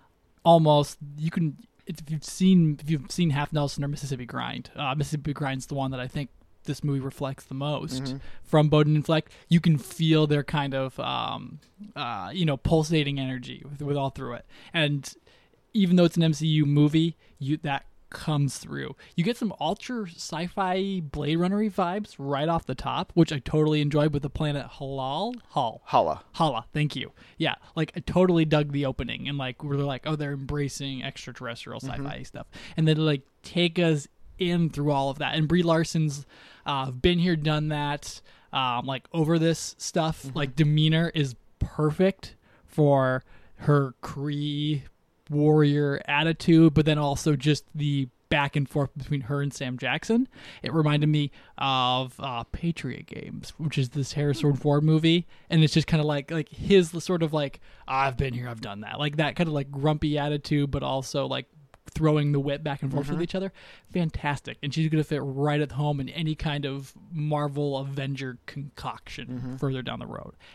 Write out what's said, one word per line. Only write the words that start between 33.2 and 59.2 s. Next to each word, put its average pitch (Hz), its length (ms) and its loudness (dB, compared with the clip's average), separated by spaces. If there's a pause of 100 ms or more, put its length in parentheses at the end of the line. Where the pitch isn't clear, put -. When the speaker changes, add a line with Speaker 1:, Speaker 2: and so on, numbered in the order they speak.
Speaker 1:
take 175 380 -2
us 160 280 2 (300)
in 175 320 0
through 147 220 -2
all 139 180 2
of 135 80 -6
that. 139 160 -4
And 156 140 2
Brie 170 160 4
Larson's, 160 640 0 (400)
uh, 135 240 -2
been 175 260 2
here, 170 180 2
done 151 340 0
that, 147 520 -4 (300)
um, 123 340 0
like, 131 260 -6
over 165 280 2
this 160 400 0
stuff, 160 420 -2
Speaker 2:
Mm-hmm. 135 160 -8
Speaker 1:
like, 139 180 -2
demeanor 156 600 4
is 139 200 0 (220)
perfect - 760 0 (320)
for 135 560 4 (340)
her 139 460 2
Kree 147 800 -4 (460)
warrior 147 760 4
attitude, 160 680 6
but 147 120 4
then 151 120 4
also 147 380 2
just 139 280 0 (100)
the 143 340 0 (220)
back 143 260 0
and 143 120 0
forth 139 300 -2
between 139 240 -4
her 139 200 -4
and 143 120 -4
Sam 127 240 -8
Jackson. 160 500 0 (340)
It - 120 -6
reminded 151 340 4
me 151 240 2 (260)
of, 131 600 0
uh, 123 320 -6
Patriot - 560 -6
Games, - 500 -12
which 151 200 -4
is 127 120 0
this 139 240 -6
Harrison 147 380 0
Speaker 2:
Hmm. 135 60 0
Speaker 1:
Ford 147 260 2
movie, 160 420 4 (240)
and 160 140 6
it's 147 100 4
just 156 140 2
kinda 151 180 2
like, 143 240 -2
like, 160 200 -4
his 185 400 4 (140)
sort 175 200 0
of, 156 100 0
like, 147 280 -4 (260)
"I've 135 300 0
been 135 160 -2
here, 120 160 -6
I've 113 120 -12
done 104 200 -10
that," 107 180 -10
like, 147 160 -2
that 147 200 0